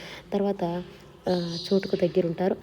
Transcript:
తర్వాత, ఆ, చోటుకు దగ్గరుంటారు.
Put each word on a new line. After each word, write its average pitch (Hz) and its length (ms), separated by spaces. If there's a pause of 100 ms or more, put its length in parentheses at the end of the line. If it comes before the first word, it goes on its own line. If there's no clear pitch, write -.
(320)
తర్వాత, 196 500 (480)
ఆ, 175 260 (160)
చోటుకు 196 240
దగ్గరుంటారు. 180 680